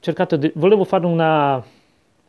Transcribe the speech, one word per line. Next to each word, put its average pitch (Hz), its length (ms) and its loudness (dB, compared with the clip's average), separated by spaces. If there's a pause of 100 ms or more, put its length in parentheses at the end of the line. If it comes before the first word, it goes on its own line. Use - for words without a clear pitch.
cercato 170 340 -2
di, 151 180 0
volevo 190 300 2
fare 180 240 -2
una, 156 580 0 (640)